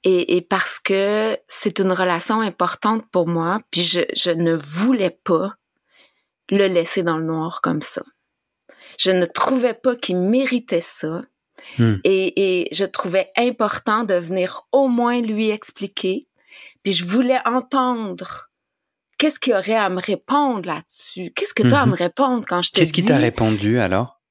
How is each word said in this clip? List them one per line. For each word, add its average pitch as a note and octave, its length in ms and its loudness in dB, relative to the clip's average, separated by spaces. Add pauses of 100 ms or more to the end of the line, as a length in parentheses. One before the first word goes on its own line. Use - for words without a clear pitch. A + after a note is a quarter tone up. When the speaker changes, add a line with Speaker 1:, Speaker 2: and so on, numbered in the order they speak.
Speaker 1:
et, F3+ 340 2
et F3+ 40 2
parce - 400 -2
que G#3 560 0 (100)
c'est - 320 -4
une F#3+ 140 2
relation F3+ 480 0
importante G#3 720 -2
pour E3+ 160 2
moi, E3+ 320 -2 (100)
puis F3 120 -2
je, F3 180 0 (160)
je F3 160 0
ne E3 220 2
voulais F3+ 560 0
pas F#3+ 440 -2 (960)
le G3 180 4
laisser F3 380 0
dans E3 140 0
le D#3+ 60 -4
noir D#3+ 380 -4
comme E3 200 -2
ça. - 200 -8 (960)
Je F#3+ 140 2
ne F3+ 140 4
trouvais B3 480 0
pas B3 200 -2
qu'il F3+ 220 -4
méritait A3+ 640 0
ça. E3 420 -8 (560)
Speaker 2:
Hmm. A2+ 260 4
Speaker 1:
Et, F#3+ 580 2
et - 120 -6
je G3 120 0
trouvais F#3 500 -2
important A#3 680 -2
de G3 100 0
venir F3+ 480 -4 (100)
au C4+ 160 4
moins A#3+ 320 0
lui A3 300 -2
expliquer. G3 760 -6 (560)
Puis G3 120 0
je F3+ 100 0
voulais B3 400 2
entendre A#3+ 1040 -2 (680)
qu'est-ce - 200 2
qu'il B3+ 140 0
aurait G3 240 0
à G3+ 140 2
me F#3 100 -4
répondre A3+ 680 0
là-dessus. E3+ 680 -6
Qu'est-ce - 160 -4
que A#2 100 0
t'as F3+ 200 6
à - 20 2
Speaker 2:
Mhm. - 80 4
Speaker 1:
me - 40 -2
répondre A#3+ 520 0
quand F3+ 140 -2
je - 80 -2
te - 80 0
Speaker 2:
Qu'est-ce D#3+ 160 4
qu'il F3 100 2
Speaker 1:
dis ? G#3+ 60 2
Speaker 2:
t'a - 80 6
répondu, A2 600 2
alors ? G#2 520 0